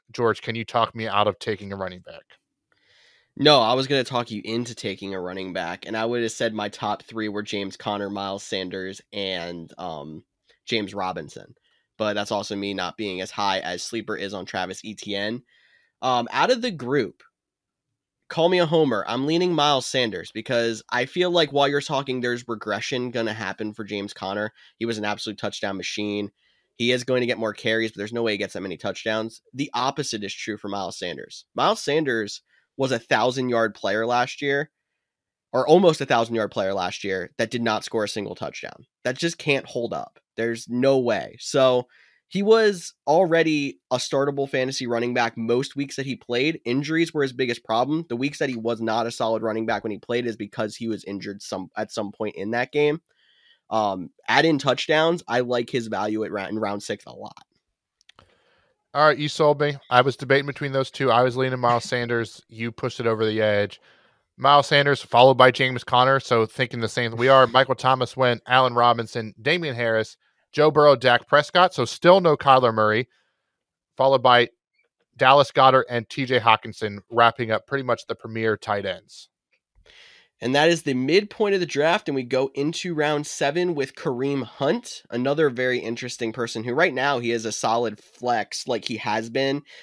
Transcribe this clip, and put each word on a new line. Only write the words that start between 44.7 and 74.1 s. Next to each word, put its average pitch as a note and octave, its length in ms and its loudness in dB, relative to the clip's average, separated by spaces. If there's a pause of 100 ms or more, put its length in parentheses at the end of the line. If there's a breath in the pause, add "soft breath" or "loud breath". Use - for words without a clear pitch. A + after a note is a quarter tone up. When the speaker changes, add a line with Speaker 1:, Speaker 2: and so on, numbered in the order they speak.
Speaker 2:
running A#2+ 280 -2
back A#2+ 220 -2
most A#2+ 380 -2
weeks C#3 220 -6
that C3+ 100 -6
he C3+ 80 -6
played. C#3 500 -2
Injuries D3+ 480 -2
were D3+ 100 -2
his C3+ 100 -2
biggest A#2+ 320 -4
problem. C3+ 440 0
The A#2+ 60 -6
weeks C#3 240 -4
that C#3 120 -2
he B2 60 -6
was A2+ 240 -4
not A2+ 280 0
a - 20 -10
solid A2+ 320 -2
running A2+ 240 -4
back G#2+ 160 -2
when A2+ 80 -6
he G2+ 80 -8
played B2 280 -4
is A2 100 -6
because G#2+ 400 -8
he A#2 100 -10
was A2 160 -6
injured G2 400 -10
some, F#2+ 340 -10
at G#2+ 140 -8
some G2+ 220 -8
point A2 240 -8
in G2+ 160 -6
that B2 180 -4
game. D3 300 0 (680 soft breath)
Um, G2 380 -2 (180)
add C3+ 200 4
in D#3 120 4
touchdowns, D#3 720 0
I A#2+ 120 0
like B2 280 -2
his A#2 200 -4
value G#2+ 360 -2
at E2+ 80 -8
ra-, G2 140 -4
in G#2+ 120 -4
round G#2 240 -4
six - 240 -8
a - 60 -20
lot. - 320 -18 (1500 soft breath)
Speaker 1:
All D3 120 6
right, C#3+ 120 6
you D3+ 100 -2
sold D3 320 4
me. D3 160 0 (140)
I B2 100 6
was C3 160 4
debating C#3 300 2
between C#3 260 -6
those C3+ 180 -2
two. C3+ 200 0
I A#2 120 6
was B2 140 0
leaning C3 220 -2
Miles A#2+ 260 2
Sanders. A#2 640 -4
You A2+ 240 -8
pushed - 260 -6
it A#2+ 80 -2
over A2+ 200 2
the A2 160 0
edge. G#2 360 0 (600 soft breath)
Miles C#3 300 6
Sanders, C#3+ 340 2
followed B2+ 320 8
by B2+ 160 8
James C3 340 -2
Conner. C3 340 4
So A#2 280 2
thinking B2 340 -4
the A2+ 80 -2
same. A#2 300 -4
We B2 100 2
are. C3 180 10
Michael B2+ 280 2
Thomas C3 420 0
went, B2 300 2
Allen B2+ 260 4
Robinson, A#2 680 2
Damian D3+ 320 0
Harris, A2+ 420 -2 (340)
Joe D3+ 200 4
Burrow, D3 260 8
Dak A#2+ 320 4
Prescott. E3 460 4
So B2+ 100 0
still F3+ 380 6
no D#3 160 4
Kyler C3 340 6
Murray, G#2+ 340 2 (920)
followed C3 240 4